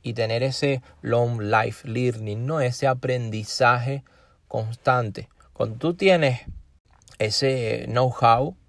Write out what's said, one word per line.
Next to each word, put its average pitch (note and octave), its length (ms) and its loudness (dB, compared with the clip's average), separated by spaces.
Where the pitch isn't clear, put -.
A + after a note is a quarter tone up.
y A#2 120 -8
tener A2+ 280 0
ese C3+ 400 -2
long A#2 380 0
life A2 480 -2
learning, A2+ 580 -4
¿no? D#3 140 -2
Ese B2 260 0
aprendizaje B2 1160 0
constante. A2+ 800 -2
Cuando A2+ 240 -4
tú D#3+ 180 -2
tienes E3+ 480 2
ese A#2 680 -2
know-how B2 680 4